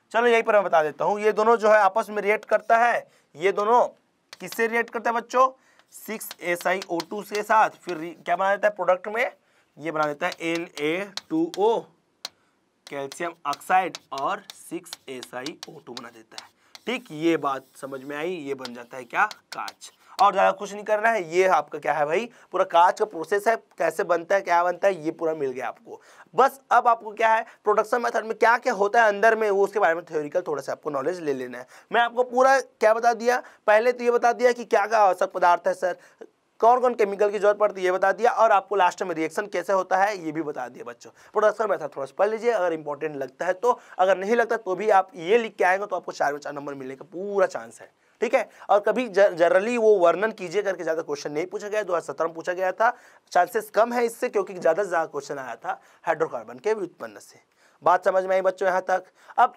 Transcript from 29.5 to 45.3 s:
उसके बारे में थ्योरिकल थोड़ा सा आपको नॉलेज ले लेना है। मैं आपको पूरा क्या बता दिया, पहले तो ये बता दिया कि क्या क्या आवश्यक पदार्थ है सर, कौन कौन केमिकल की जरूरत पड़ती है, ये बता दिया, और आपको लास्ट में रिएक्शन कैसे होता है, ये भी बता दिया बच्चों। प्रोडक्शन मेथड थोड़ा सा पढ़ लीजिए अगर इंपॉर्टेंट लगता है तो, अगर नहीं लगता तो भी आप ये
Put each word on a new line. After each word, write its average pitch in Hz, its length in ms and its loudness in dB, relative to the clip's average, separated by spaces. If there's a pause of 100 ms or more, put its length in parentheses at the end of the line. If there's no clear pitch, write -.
उसके 196 160 -2
बारे 165 160 4
में 170 100 -8
थ्योरिकल 160 360 -4
थोड़ा 151 200 -6
सा 135 100 -10
आपको - 180 -10
नॉलेज 151 300 -4
ले 147 140 -4
लेना 127 240 -8
है। 127 100 -16 (240)
मैं 220 100 2
आपको 233 240 0
पूरा 262 340 4
क्या 220 340 0
बता 233 200 2
दिया, 233 280 0 (260)
पहले 226 240 4
तो 247 120 -10
ये 240 80 2
बता 240 220 2
दिया 247 180 2
कि 240 140 -8
क्या 208 200 0
क्या 220 140 0
आवश्यक 190 320 2
पदार्थ 175 360 2
है 180 80 0
सर, 175 220 -4 (640)
कौन 233 180 6
कौन 247 160 2
केमिकल 202 360 0
की 208 80 -6
जरूरत 208 180 2
पड़ती 202 240 0
है, 180 40 0
ये 180 60 2
बता 190 200 2
दिया, 214 220 2
और 220 180 4
आपको 196 240 2
लास्ट 180 280 2
में 175 120 -4
रिएक्शन 160 320 -4
कैसे 190 260 -4
होता 185 240 0
है, 196 200 0
ये 160 140 -8
भी 156 120 -6
बता 139 240 -8
दिया 123 160 -18
बच्चों। 117 280 -16 (220)
प्रोडक्शन 208 360 0
मेथड 156 260 -4
थोड़ा 135 100 -8
सा - 120 -16
पढ़ 202 120 2
लीजिए 220 220 0
अगर 180 220 0
इंपॉर्टेंट 151 420 -8
लगता 135 300 -8
है 185 100 0
तो, 240 240 0 (200)
अगर 190 180 4
नहीं 196 180 -2
लगता 233 240 0
तो 185 160 -6
भी 208 160 -2
आप 190 260 4
ये 180 200 2